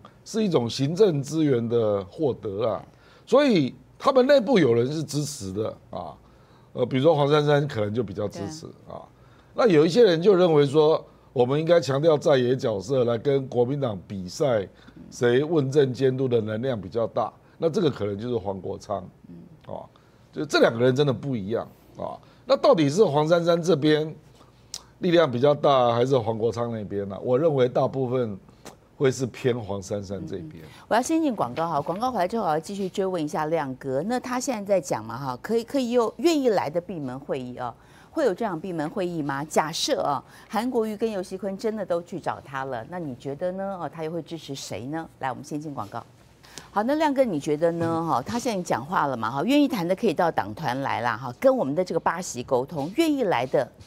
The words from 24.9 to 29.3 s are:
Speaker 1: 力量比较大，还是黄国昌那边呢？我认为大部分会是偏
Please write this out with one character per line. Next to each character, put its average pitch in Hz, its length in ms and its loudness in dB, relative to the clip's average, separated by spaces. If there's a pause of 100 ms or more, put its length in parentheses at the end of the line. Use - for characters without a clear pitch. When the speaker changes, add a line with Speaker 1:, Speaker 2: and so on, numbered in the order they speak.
Speaker 1:
力 180 120 0
量 165 180 6
比 120 100 -2
较 143 140 6
大， 135 400 4
还 120 100 2
是 135 140 2
黄 113 180 0
国 110 160 0
昌 117 200 -4
那 110 120 -6
边 101 240 -6
呢？ 98 140 -10
我 123 160 0
认 156 160 2
为 127 160 4
大 135 180 0
部 135 220 -2
分 120 260 -2 (600)
会 131 140 2
是 131 160 -4
偏 120 320 -2